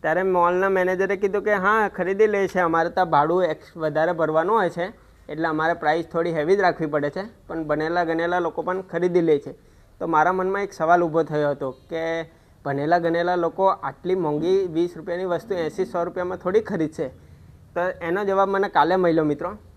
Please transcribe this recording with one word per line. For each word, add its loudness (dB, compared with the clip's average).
ત્યારે 0
મોલના 2
મેનેજરે 0
કીધું 0
કે, 2
"હા, 2
ખરીદી 0
લે 2
છે, -2
અમારે 2
ત્યાં 0
ભાડું 4
એક્સ-, -6
વધારે 0
ભરવાનું 2
હોય 2
છે, -6
એટલે -4
અમારે 0
પ્રાઇસ -2
થોડી -2
હેવી 2
જ 0
રાખવી 2
પડે -2
છે, -12
પણ -6
ભણેલા 0
ગણેલા -2
લોકો -4
પણ -4
ખરીદી 0
લે 4
છે." -10
તો -6
મારા 2
મનમાં -2
એક -8
સવાલ 4
ઊભો 0
થયો -2
હતો -6
કે -8
ભણેલા 0
ગણેલા 0
લોકો 0
આટલી -2
મોંઘી 0
વીસ -2
રૂપિયાની -6
વસ્તુ -4
એંસી -4
સો -4
રૂપિયામાં -6
થોડી 2
ખરીદશે. -4
તો -4
એનો -4
જવાબ 2
મને 0
કાલે 4
મળ્યો, 2
મિત્રો. -4